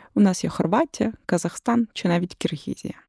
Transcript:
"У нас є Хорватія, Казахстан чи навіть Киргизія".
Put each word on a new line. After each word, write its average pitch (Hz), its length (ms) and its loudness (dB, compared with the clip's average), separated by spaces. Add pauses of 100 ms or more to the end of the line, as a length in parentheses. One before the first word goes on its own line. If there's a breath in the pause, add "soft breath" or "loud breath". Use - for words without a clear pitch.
(140)
"У 208 80 4
нас 190 220 4
є - 60 -2
Хорватія, 220 640 0 (120)
Казахстан 226 680 0
чи - 140 -4
навіть 175 280 0
Киргизія". - 600 -6 (140)